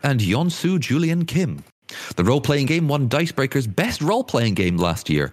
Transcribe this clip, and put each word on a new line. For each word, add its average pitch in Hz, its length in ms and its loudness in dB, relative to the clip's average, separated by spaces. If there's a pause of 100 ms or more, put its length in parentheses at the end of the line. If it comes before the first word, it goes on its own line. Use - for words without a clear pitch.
and 135 160 2
Yonsu 165 600 0
Julian 165 460 0
Kim. 143 380 -2 (540)
The 90 60 2
role-playing 139 440 2
game 160 200 0
won 139 200 2
Dicebreaker's 139 580 0
Best 170 360 -2
Role-Playing 147 520 0
Game 90 240 0
last 85 320 0
year 71 240 0